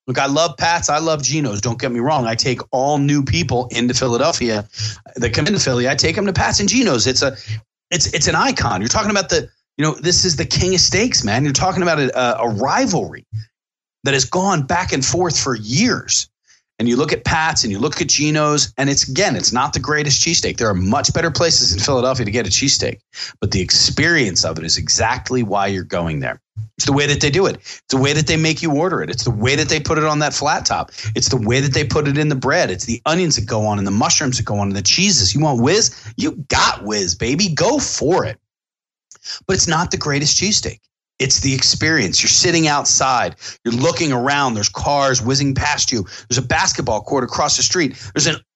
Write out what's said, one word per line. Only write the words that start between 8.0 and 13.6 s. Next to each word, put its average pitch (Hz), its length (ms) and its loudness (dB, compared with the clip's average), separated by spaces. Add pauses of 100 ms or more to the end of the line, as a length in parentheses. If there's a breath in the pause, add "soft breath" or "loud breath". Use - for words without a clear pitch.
it's 165 160 0
an 160 60 0
icon. 160 440 0
You're 107 80 -2
talking 214 240 0
about 196 160 0
the, 147 220 0 (280)
you 143 60 0
know, 151 120 0
this 170 280 0
is 170 140 0
the 165 80 -2
king - 280 0
of 170 60 2
steaks, 185 460 2
man. 113 180 0
You're 147 80 2
talking 185 300 0
about 165 180 2
a, 127 180 0
a, 120 280 0
a 117 40 0
rivalry 135 760 -2 (800 loud breath)